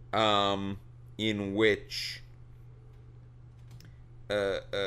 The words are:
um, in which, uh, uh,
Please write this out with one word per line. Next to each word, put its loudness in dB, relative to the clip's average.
um, 4
in 0
which, 2
uh, -2
uh, 0